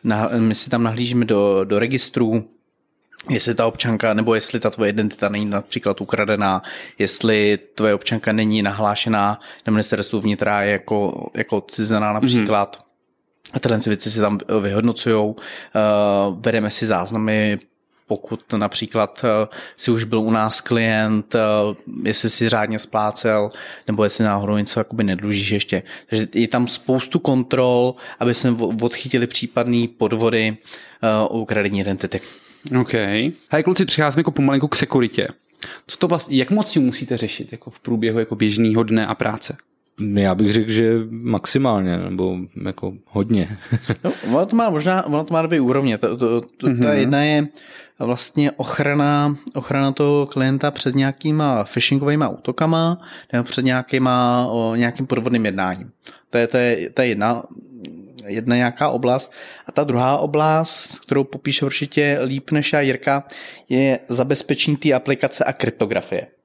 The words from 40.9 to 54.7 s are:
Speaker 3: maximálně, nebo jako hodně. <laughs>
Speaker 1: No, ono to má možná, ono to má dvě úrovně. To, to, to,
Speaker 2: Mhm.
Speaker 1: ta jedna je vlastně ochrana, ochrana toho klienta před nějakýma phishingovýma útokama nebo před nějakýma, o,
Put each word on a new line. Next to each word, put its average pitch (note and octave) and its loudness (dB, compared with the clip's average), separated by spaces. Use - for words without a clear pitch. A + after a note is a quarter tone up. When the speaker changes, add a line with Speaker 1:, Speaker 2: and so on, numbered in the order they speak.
Speaker 3:
maximálně, A2+ 0
nebo F#2 -2
jako F#2+ -8
hodně. G2+ 0
<laughs> - -6
Speaker 1:
No, F3+ 0
ono D3 2
to A3+ 0
má A3+ 4
možná, F3+ 0
ono D3 0
to E3 -4
má D#3+ 2
dvě E3 2
úrovně. B2+ 2
To, A2+ 0
to, A#2 2
to, - -6
Speaker 2:
Mhm. B2 2
Speaker 1:
ta D3 4
jedna C#3 2
je D3 2
vlastně B2+ 0
ochrana, C#3+ 0
ochrana C#3 0
toho C#3+ 2
klienta C3+ 0
před C3+ -4
nějakýma C#3 0
phishingovýma C#3+ 2
útokama E3 0
nebo A#2+ 0
před - -2
nějakýma, B2+ 2
o, A2+ 0